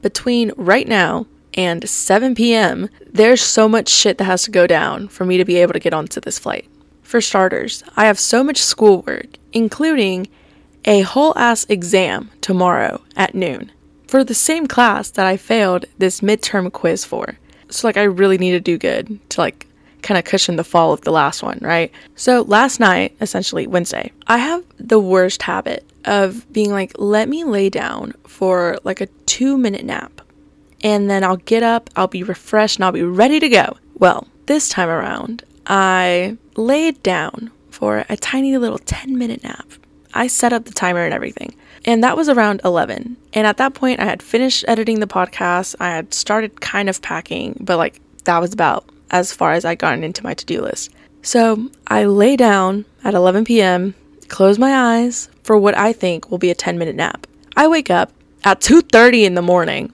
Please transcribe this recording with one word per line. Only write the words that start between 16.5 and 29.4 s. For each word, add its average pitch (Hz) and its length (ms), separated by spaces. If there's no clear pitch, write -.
quiz 180 360
for. - 320
So, - 180
like, 208 80
I 202 60
really 190 340
need 180 140
to 180 100
do 170 160
good - 420
to, - 100
like, - 260
kinda 185 200
cushion 185 340
the 147 60
fall 160 300
of 147 80
the 165 100
last 151 320
one, - 200
right? 165 280
So 247 260
last 240 360
night, 190 400
essentially 185 480
Wednesday, - 460
I - 100
have 320 260
the 233 200
worst 185 420
habit - 420
of 202 480
being 208 180
like, 196 280
"Let 208 320
me 320 140
lay 196 260
down - 420
for, 180 580
like, 185 160
a 196 80
two-minute 254 640